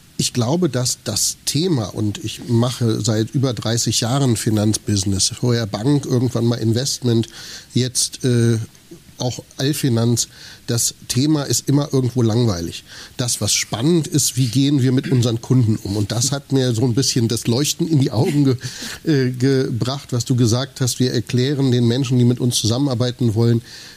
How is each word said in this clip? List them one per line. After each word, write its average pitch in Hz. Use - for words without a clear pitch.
Ich -
glaube, 151
dass 123
das -
Thema, 143
und 104
ich -
mache 120
seit 110
über 131
dreißig 110
Jahren 123
Finanzbusiness, 104
vorher 117
Bank, 110
irgendwann 120
mal 117
Investment, 113
jetzt, -
äh, 117
auch -
Allfinanz, 120
das -
Thema 147
ist -
immer 143
irgendwo 127
langweilig. 107
Das, 123
was -
spannend 151
ist, -
wie 131
gehen 139
wir 127
mit 131
unseren 117
Kunden 117
um? 98
Und 101
das 110
hat 143
mir 127
so 113
ein 123
bisschen 123
das 110
Leuchten 143
in 160
die 139
Augen 139
ge-, 139
äh, -
gebracht, 131
was 120
du 131
gesagt 123
hast. 127
Wir 127
erklären 131
den 123
Menschen, 127
die 123
mit 123
uns 127
zusammenarbeiten 123
wollen, 117